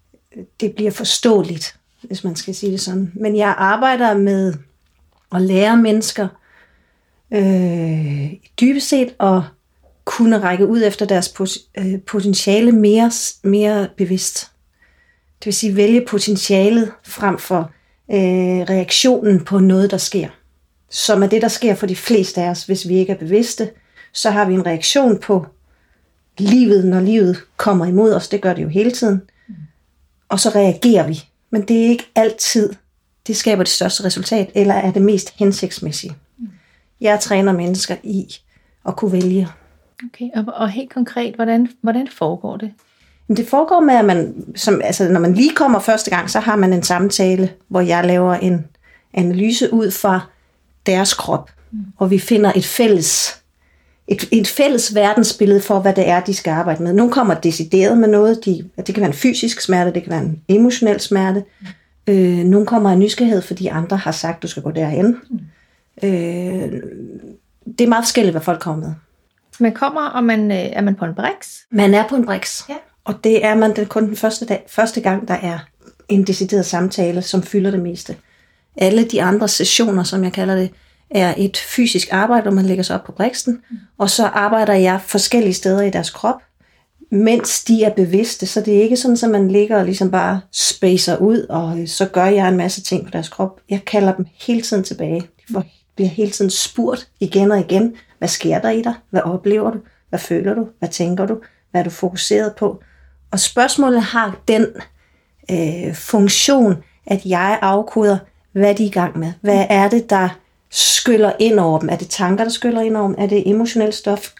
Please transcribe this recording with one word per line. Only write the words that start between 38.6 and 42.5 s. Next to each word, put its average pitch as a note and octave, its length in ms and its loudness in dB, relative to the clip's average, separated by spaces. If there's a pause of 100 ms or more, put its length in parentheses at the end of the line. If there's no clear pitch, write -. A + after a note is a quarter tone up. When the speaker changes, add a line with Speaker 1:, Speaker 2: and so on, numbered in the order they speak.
Speaker 1:
at F#3+ 80 -6
kunne G3 160 -2
vælge. F#3 360 0 (640)
Speaker 2:
Okay, B3 200 -10
og, A3 100 -4 (100)
og G#3+ 160 -4
helt B3+ 240 -8
konkret, A#3+ 400 -6
hvordan, A3+ 340 0 (140)
hvordan A#3+ 260 -2
foregår E3+ 480 -6